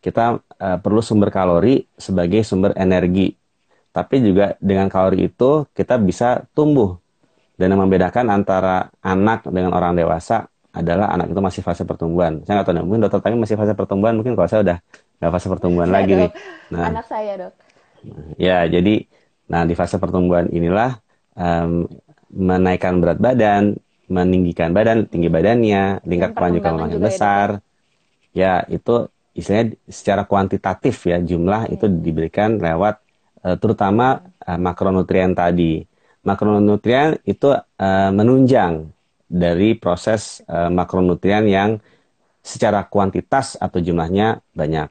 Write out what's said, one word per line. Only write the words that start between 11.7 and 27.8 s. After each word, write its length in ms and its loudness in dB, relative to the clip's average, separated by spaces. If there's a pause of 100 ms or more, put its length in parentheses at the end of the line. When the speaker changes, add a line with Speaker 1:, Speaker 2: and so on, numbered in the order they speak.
Speaker 1:
pertumbuhan. 580 -2
Saya 160 -2
nggak 60 -2
tahu 80 0
nih, 100 -2
mungkin 220 0
Dokter 160 0
Tami 160 -2
masih 200 -2
fase 200 0
pertumbuhan, 400 0
mungkin 160 -2
kalau 160 0
saya 160 2
udah 120 0 (440)
nggak 100 0
fase 220 -4
pertumbuhan 340 0
Speaker 2:
Saya, 140 2
Speaker 1:
lagi 160 0
nih. 120 2
Speaker 2:
Dok. 40 -10 (400)
Speaker 1:
Nah. 160 -4
Speaker 2:
Anak 160 -8
saya, 320 -8
Dok. 160 -14 (840)
Speaker 1:
Ya, 300 2
jadi, 300 2 (520)
nah, 160 -2
di 140 0
fase 180 -2
pertumbuhan 540 0
inilah, 480 0 (400)
em, 480 -2 (480)
menaikkan 640 0
berat 240 2
badan, 560 2 (320)
meninggikan 640 0
badan, 320 2
tinggi 240 -2
badannya, 720 2
tingkat 300 -2
Speaker 2:
Dan 20 -14
Speaker 1:
kemajuan 220 0
Speaker 2:
perkembangan 240 -2
Speaker 1:
makin 80 -4
Speaker 2:
juga 80 -4
ya, 80 0
Dok. 80 0
Speaker 1:
besar. 340 0 (840)